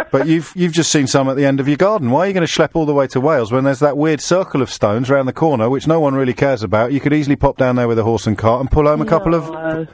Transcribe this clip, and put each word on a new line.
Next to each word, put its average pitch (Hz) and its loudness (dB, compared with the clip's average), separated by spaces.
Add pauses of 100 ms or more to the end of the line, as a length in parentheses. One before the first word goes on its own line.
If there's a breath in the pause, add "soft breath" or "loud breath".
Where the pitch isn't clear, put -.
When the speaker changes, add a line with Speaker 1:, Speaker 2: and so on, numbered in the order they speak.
(120)
Speaker 1:
But 139 0
you've, 160 0
you've 175 0
just 160 0
seen 143 2
some 135 2
at 131 -2
the 139 2
end 139 2
of 131 -2
your 147 0
garden. 185 0
Why 156 2
are - -2
you 196 -4
gonna 180 0
schlep 156 0
all 160 0
the 147 -2
way 139 2
to 127 -2
Wales 127 0
when 131 0
there's 139 0
that 143 2
weird 151 0
circle 175 0
of 117 -2
stones 113 -2
round 135 2
the 127 -6
corner, 131 0
which 135 -2
no 165 2
one 139 0
really 131 0
cares 127 0
about? 107 0
You 139 0
could 147 0
easily 147 0
pop 139 0
down 127 0
there 123 0
with 117 0
a 107 0
horse 113 -2
and 107 -2
cart 113 0
and 131 -4
pull 151 2
home 151 2
a 151 -2
couple 165 0
of 156 -4
Speaker 2:
No. 160 -6